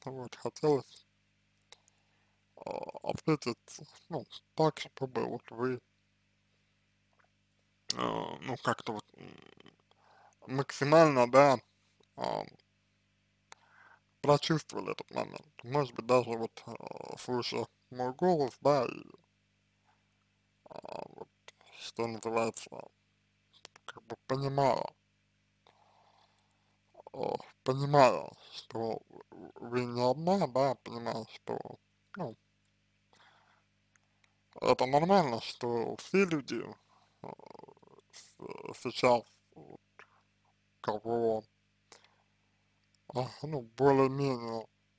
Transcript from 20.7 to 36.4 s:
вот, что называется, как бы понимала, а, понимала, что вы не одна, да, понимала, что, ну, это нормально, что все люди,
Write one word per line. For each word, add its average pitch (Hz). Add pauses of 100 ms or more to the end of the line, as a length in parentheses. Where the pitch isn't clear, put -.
вот, - (500)
что -
называется, 113 (1160)
как -
бы 113 (120)
понимала, 135 (2250)
а, - (280)
понимала, 139 (220)
что - (540)
вы 120
не 120
одна, 160
да, 127
понимала, 117
что, - (560)
ну, 135 (2250)
это 127
нормально, 147
что 117
все -
люди, 131 (580)